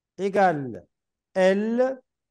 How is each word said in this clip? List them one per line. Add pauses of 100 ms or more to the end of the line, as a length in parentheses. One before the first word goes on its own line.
(180)
égale (480)
L (300)